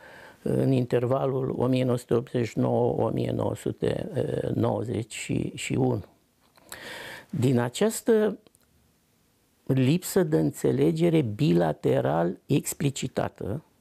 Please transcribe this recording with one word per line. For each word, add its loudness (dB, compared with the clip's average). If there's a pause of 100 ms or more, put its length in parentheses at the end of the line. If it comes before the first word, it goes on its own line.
(420)
în 0
intervalul 0
o 0
mie 2
nouă 0
sute -4
optzeci 0
și -4
nouă, 2
o 0
mie -2
nouă -2
sute -4 (440)
nouăzeci -2 (220)
și -6
unu. 0 (1300)
Din 2
această 0 (1300)
lipsă 2
de 2
înțelegere 2
bilateral 2
explicitată, -4 (180)